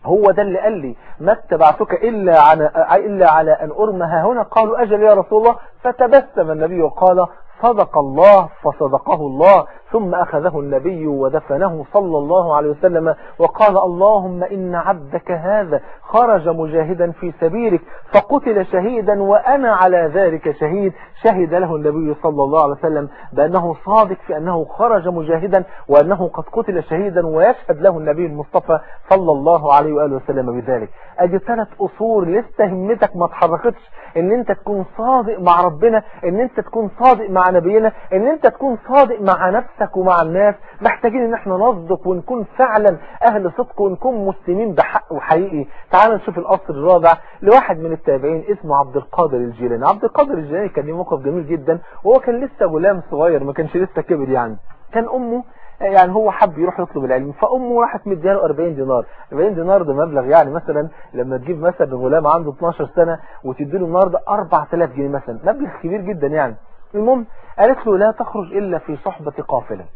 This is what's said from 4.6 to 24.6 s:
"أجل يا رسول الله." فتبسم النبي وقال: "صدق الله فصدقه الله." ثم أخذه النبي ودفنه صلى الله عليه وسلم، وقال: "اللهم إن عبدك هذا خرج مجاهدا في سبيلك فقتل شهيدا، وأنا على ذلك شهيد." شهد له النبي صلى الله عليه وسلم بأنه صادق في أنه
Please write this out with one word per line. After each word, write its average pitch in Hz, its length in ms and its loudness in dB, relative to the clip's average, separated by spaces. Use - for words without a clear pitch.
"أجل 208 200 0
يا 214 120 8
رسول 202 280 2
الله." 233 140 4
فتبسم 247 680 2
النبي 165 300 -2
وقال: 180 440 2
"صدق 208 360 2
الله 160 520 6
فصدقه 139 540 0
الله." 160 500 4
ثم 190 240 -2
أخذه 165 440 -2
النبي 143 480 -4
ودفنه 147 840 -2
صلى 180 240 0
الله 165 380 0
عليه 147 140 0
وسلم، 160 460 0
وقال: 190 380 4
"اللهم 185 680 2
إن 185 320 -6
عبدك 170 560 -4
هذا 175 500 -2
خرج 185 480 2
مجاهدا 165 640 -2
في 170 280 -8
سبيلك 185 420 0
فقتل 208 520 2
شهيدا، 202 580 -2
وأنا 226 520 2
على 185 220 4
ذلك 160 380 0
شهيد." 180 420 -2
شهد 180 300 0
له 175 220 0
النبي 151 480 -2
صلى 151 200 0
الله 151 200 2
عليه 143 100 0
وسلم 147 360 -4
بأنه 170 420 0
صادق 196 320 2
في 160 100 -4
أنه 165 280 -4